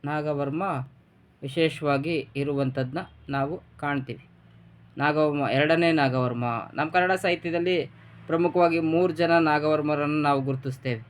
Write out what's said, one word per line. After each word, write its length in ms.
ನಾಗವರ್ಮ 560
ವಿಶೇಷವಾಗಿ 920
ಇರುವಂಥದ್ದನ್ನ 640
ನಾವು 320
ಕಾಣ್ತೀವಿ. 480
ನಾಗವರ್ಮ, 520
ಎರಡನೇ 420
ನಾಗವರ್ಮ. 800
ನಮ್ಮ 180
ಕನ್ನಡ 200
ಸಾಹಿತ್ಯದಲ್ಲಿ 760
ಪ್ರಮುಖವಾಗಿ 520
ಮೂರು 340
ಜನ 260
ನಾಗವರ್ಮರನ್ನು 800
ನಾವು 200
ಗುರುತಿಸ್ತೇವೆ. 680